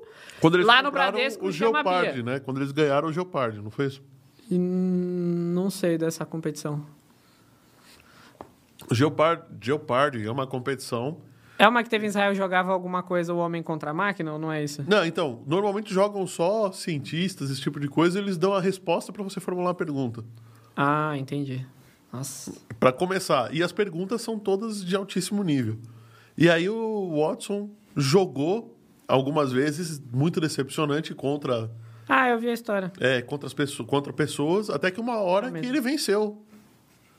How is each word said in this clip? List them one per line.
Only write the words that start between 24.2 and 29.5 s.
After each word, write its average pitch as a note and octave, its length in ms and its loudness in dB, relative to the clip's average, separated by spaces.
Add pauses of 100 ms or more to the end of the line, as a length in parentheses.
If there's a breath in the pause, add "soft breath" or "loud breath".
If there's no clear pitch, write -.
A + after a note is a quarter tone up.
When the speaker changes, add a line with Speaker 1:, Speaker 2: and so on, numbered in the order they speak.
Speaker 1:
são A3+ 160 -4
todas G#3 480 -2
de F3 100 0
altíssimo G3+ 460 -2
nível. C3 360 0 (600 loud breath)
E E3 120 8
aí E3+ 200 4
o G#3+ 460 -2 (100)
Watson G3+ 440 -4 (260)
jogou, D#3+ 800 2 (300)
algumas C3+ 440 4